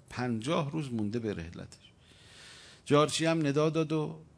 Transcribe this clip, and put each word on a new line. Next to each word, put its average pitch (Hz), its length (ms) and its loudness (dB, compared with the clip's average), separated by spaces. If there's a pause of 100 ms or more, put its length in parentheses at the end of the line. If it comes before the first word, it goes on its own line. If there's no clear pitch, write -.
(100)
پنجاه 127 600 -2
روز 147 220 -4
مونده 110 260 -2
به 107 160 -2
رحلتش. 87 560 -12 (960)
جارچی 151 420 4
هم 165 200 2
ندا 151 240 4
داد 156 220 0
و 156 240 -2 (220)